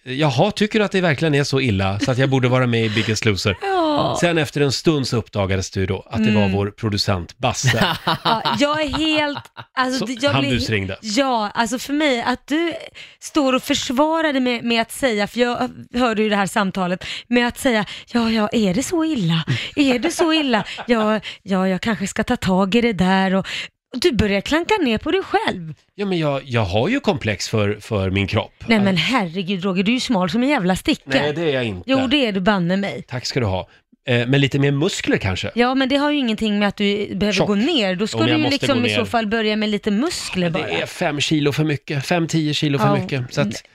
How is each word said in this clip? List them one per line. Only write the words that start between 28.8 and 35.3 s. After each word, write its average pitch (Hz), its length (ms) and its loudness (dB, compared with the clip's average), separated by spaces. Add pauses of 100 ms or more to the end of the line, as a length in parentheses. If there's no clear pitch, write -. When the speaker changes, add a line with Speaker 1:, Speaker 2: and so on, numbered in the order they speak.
Speaker 1:
Ja. 165 100 0
Speaker 2:
herregud, 185 580 -2
Roger, 196 200 0
du 202 80 2
är - 20 2
ju 254 60 0
smal 185 300 0
som 226 140 0
en 269 60 2
jävla 185 260 0
sticka. - 300 -2
Speaker 1:
Nej, 143 280 0
det 165 80 -4
är 156 120 2
jag 131 100 0
inte. 113 280 -4
Speaker 2:
Jo, 262 160 2
det 277 180 2
är 214 60 0
du 190 80 -2
banne 185 380 2
mig. 196 300 -6
Speaker 1:
Tack 123 180 -8
ska - 140 -4
du 120 60 2
ha. 92 240 -2 (380)
Eh, 120 200 2
men 139 140 4
lite 139 180 2
mer 143 120 4
muskler 156 460 0
kanske? - 380 -2